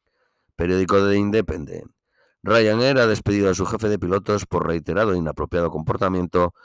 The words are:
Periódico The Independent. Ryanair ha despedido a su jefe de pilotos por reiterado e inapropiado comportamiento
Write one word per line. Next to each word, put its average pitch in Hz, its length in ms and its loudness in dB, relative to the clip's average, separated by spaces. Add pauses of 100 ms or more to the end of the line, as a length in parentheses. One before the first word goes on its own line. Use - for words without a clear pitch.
(560)
Periódico 92 400 0 (100)
The 101 120 2
Independent. 101 760 -4 (500)
Ryanair 113 580 2
ha 120 60 4
despedido 101 440 2
a 92 40 2
su 90 120 -2
jefe 107 240 -2
de 104 80 0
pilotos 95 480 -2
por 80 200 -2
reiterado 85 460 -2
e 90 60 0
inapropiado 82 520 -4
comportamiento 90 840 -2 (100)